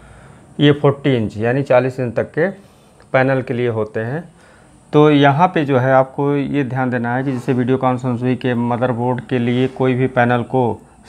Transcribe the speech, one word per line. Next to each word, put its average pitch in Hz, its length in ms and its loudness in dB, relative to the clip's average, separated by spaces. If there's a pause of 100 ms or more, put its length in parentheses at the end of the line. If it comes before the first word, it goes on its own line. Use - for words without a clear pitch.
(600)
ये 143 120 6
फ़ोर्टी 143 440 0
इंच 101 200 -4
यानी 120 260 -2
चालीस 127 380 2
इंच 120 160 -6
तक 110 160 -4
के 160 160 -2 (640)
पैनल 131 300 2
के 123 120 -6
लिए 120 160 -2
होते 110 300 -4
हैं। 131 220 -6 (680)
तो 151 180 6
यहाँ 143 380 4
पे 165 160 0
जो 135 140 2
है 131 140 2
आपको 139 420 2
ये 139 300 -2
ध्यान 127 260 -4
देना 120 260 -4
है 131 80 -2
कि 139 80 -4
जैसे 127 220 -2
Videocon 127 440 0
Sansui 123 380 -2
के 123 180 -2
मदरबोर्ड 120 720 -2
के 127 120 -2
लिए 123 320 0
कोई 131 240 0
भी 127 140 0
पैनल 120 360 0
को 117 360 -2 (280)